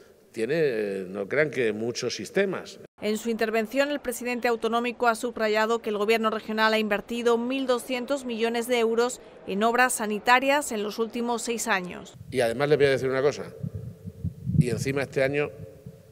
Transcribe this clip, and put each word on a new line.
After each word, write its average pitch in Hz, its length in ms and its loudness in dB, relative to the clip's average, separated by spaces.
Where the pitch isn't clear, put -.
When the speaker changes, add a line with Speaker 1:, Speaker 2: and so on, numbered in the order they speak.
Speaker 1:
tiene, 110 720 -2
no 95 240 -6
crean 147 220 0
que 123 220 0
muchos 113 420 -4
sistemas. 143 640 -4
Speaker 2:
En 214 160 -2
su 233 140 -4
intervención, 226 600 0
el 285 100 -4
presidente 247 480 -4
autonómico 233 580 0
ha 226 80 4
subrayado 220 640 0
que 226 100 -6
el 208 80 -2
gobierno 220 320 4
regional 220 440 0
ha 220 40 4
invertido 226 600 2
mil 262 280 -2
doscientos 247 580 -2
millones 233 420 -2
de 247 120 2
euros 233 420 2
en 196 160 -2
obras 247 320 4
sanitarias 254 800 2
en 214 100 -2
los 202 160 -6
últimos 233 440 -2
seis 233 260 -4
años. 180 460 -2
Speaker 1:
Y 127 100 -2
además 120 300 2
les 147 80 6
voy 143 80 6
a 135 40 6
decir 131 180 2
una 131 140 0
cosa, 127 220 0
y 120 120 4
encima 135 320 0
este 135 200 0
año 143 280 0